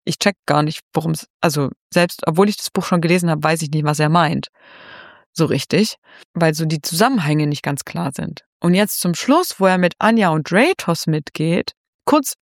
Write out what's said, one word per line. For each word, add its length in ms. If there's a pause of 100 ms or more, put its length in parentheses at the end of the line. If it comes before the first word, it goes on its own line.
ich 140
check 180 (100)
gar 180
nicht, 160 (120)
worum's, 340 (140)
also 300 (220)
selbst 340
obwohl 220
ich 80
das 140
Buch 140
schon 160
gelesen 300
hab, 140
weiß 180
ich 80
nicht, 140
was 160
er 80
meint. 400 (840)
So 140
richtig, 500 (380)
weil 200
so 100
die 180
Zusammenhänge 640
nicht 160
ganz 220
klar 300
sind. 280 (180)
Und 140
jetzt 260
zum 140
Schluss, 440
wo 80
er 120
mit 200
Anja 320
und 200
Dreytos 560
mitgeht, 640 (320)
kurz 300 (200)